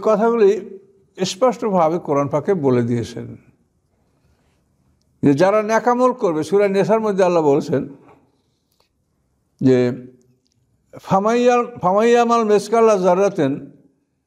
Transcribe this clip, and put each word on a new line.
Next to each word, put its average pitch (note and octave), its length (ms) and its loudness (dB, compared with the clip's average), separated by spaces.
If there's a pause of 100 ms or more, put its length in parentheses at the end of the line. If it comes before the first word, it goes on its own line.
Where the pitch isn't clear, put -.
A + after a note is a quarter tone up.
কথাগুলি G#3+ 760 0 (460)
স্পষ্টভাবে F#3 720 -2
কোরআন C#3+ 300 -2
পাকে D3+ 260 -2
বলে C3+ 280 0
দিয়েছেন A#2 540 -8 (1900)
যে C#3+ 120 4
যারা G3 280 2
নেকামল A#3+ 500 0
করবে, F3 300 -2
সূরা G3 260 0
নেসার G3 320 0
মধ্যে G3+ 240 0
আল্লাহ F3 180 2
বলছেন C#3+ 460 0 (1700)
যে, B2+ 320 2 (1080)
"ফামাইয়াল-, A#3+ 800 0
ফামাইয়ামাল A#3 600 2
মেসকালা G#3+ 520 2
জাররাতেন", F3+ 760 0 (560)